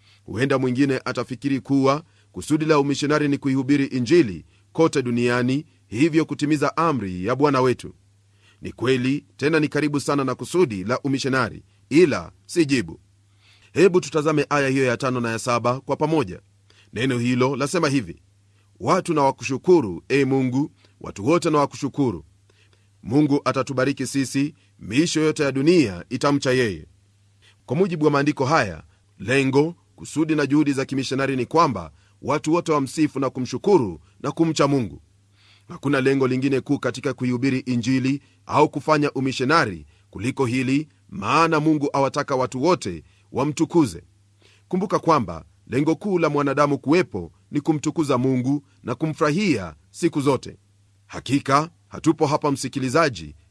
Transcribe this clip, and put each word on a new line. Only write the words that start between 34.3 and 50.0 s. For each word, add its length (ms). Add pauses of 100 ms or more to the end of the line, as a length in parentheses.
kumcha 360
Mungu. 340 (640)
Hakuna 320
lengo 280
lingine 320
kuu 180
katika 360
kuihubiri 440
Injili 640 (240)
au 220
kufanya 440
umishonari 760 (240)
kuliko 360
hili, 420 (200)
maana 520
Mungu 320
awataka 440
watu 260
wote 400 (300)
wamtukuze. 680 (640)
Kumbuka 300
kwamba 460 (220)
lengo 280
kuu 240
la 100
mwanadamu 500
kuwepo 540 (180)
ni 100
kumtukuza 580
Mungu 460 (180)
na 120
kumfurahia 800 (160)
siku 300